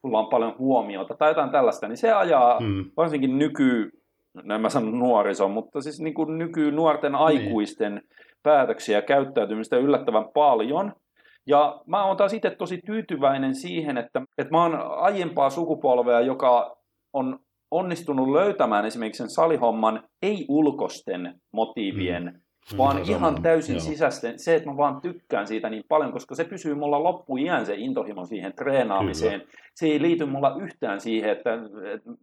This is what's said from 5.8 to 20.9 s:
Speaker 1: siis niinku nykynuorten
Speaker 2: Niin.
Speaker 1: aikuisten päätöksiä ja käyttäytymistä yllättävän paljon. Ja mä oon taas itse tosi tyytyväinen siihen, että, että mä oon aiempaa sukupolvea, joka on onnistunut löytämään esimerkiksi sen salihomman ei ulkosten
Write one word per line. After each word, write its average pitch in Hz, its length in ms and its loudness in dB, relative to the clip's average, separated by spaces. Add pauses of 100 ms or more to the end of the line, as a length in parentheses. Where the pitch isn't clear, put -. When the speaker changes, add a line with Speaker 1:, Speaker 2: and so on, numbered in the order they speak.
Speaker 1:
siis 151 200 -10
niinku 160 240 -4
nykynuorten 156 880 0
Speaker 2:
Niin. 139 100 0
Speaker 1:
aikuisten 104 800 0 (400)
päätöksiä 127 560 2
ja 104 40 2
käyttäytymistä 117 760 0
yllättävän 123 480 2 (100)
paljon. 147 580 2 (540)
Ja 143 400 2
mä 202 180 0
oon 190 120 0
taas 196 160 2
itse 202 180 -2
tosi 175 360 -6
tyytyväinen 139 680 0
siihen, 156 440 -6
että, 127 240 -6 (160)
että 135 120 -6
mä 165 120 4
oon 165 120 2 (240)
aiempaa 170 520 0
sukupolvea, 131 680 2
joka 127 560 2 (360)
on 131 260 -2 (320)
onnistunut 160 600 -2
löytämään 139 560 2
esimerkiksi 110 320 -6
sen 123 120 -8
salihomman 110 720 2 (200)
ei 190 260 -2
ulkosten 104 920 -2 (120)